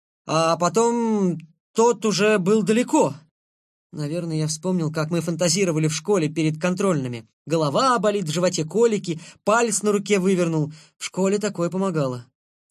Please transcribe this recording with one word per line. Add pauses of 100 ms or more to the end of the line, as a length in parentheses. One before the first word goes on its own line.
(260)
А
потом (360)
тот
уже
был
далеко. (800)
Наверное,
я
вспомнил,
как
мы
фантазировали
в
школе
перед
контрольными. (180)
Голова
болит,
в
животе
колики, (240)
палец
на
руке
вывернул. (260)
В
школе
такое
помогало». (460)